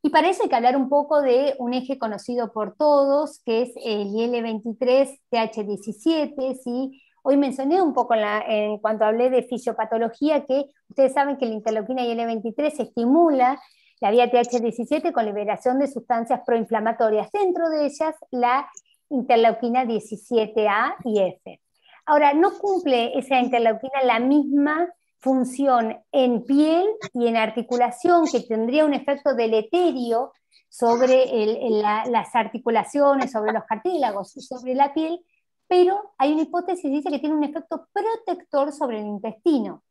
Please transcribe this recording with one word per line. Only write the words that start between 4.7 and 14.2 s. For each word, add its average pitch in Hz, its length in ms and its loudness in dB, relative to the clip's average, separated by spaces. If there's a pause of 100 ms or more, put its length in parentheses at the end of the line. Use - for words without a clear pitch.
T 240 80 -2
H 226 260 -4
diecisiete, 262 920 -4
¿sí? 262 440 -8 (220)
Hoy 277 160 2
mencioné 277 440 0
un 311 120 0
poco 233 220 0
en 220 60 0
la, 208 240 -2
en 208 340 -2
cuanto 214 260 0
hablé 226 240 2
de 254 140 2
fisiopatología, 233 1000 -2
que 277 200 0 (240)
ustedes 269 240 2
saben 277 240 0
que 262 80 -2
la 226 80 -4
interleuquina 220 500 -4
I 240 80 -4
L 233 140 -4
veintitrés 233 540 -4
estimula 262 840 2 (400)
la 202 100 2
vía 240 180 4